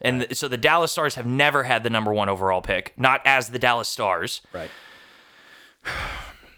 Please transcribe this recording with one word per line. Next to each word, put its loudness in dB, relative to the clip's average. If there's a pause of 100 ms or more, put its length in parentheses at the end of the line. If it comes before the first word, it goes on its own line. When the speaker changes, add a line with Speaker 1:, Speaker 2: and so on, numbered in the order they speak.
Speaker 1:
And 0
Speaker 2:
Right. -4
Speaker 1:
th-, -6
so -6
the -4
Dallas 2
Stars -2
have -8
never 2
had 0
the 0
number 0
one 0
overall 0
pick, -4
not 2
as 4
the -6
Dallas 2
Stars. -2 (100)
Speaker 2:
Right. -10
Speaker 1:
<sighs> -20 (1800)